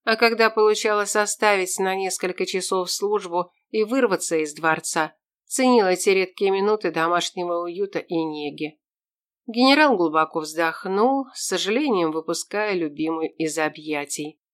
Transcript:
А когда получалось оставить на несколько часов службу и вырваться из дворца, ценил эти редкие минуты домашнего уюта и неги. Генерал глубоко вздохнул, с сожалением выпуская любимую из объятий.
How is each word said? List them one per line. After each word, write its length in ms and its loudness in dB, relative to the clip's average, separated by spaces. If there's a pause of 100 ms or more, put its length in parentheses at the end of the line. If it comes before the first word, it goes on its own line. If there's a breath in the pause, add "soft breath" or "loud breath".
А 140 2
когда 320 4
получалось 680 2
оставить 640 0
на 160 0
несколько 500 -4
часов 460 -4
службу 600 -2 (180)
и 140 0
вырваться 540 0
из 160 -2
дворца, 600 -2 (320)
ценил 420 4
эти 220 2
редкие 420 2
минуты 400 0
домашнего 720 -2
уюта 360 -4
и 160 -6
неги. 600 -4 (720)
Генерал 480 4
глубоко 460 0
вздохнул, 920 0
с 140 -10
сожалением 640 0
выпуская 640 -4
любимую 600 -4
из 240 -4
объятий. 840 -6 (120)